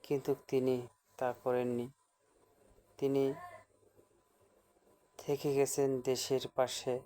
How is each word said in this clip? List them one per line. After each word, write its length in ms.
কিন্তু 320
তিনি 380
তা 160
করেননি। 560
তিনি 380
থেকে 360
গেছেন 460
দেশের 480
পাশে 580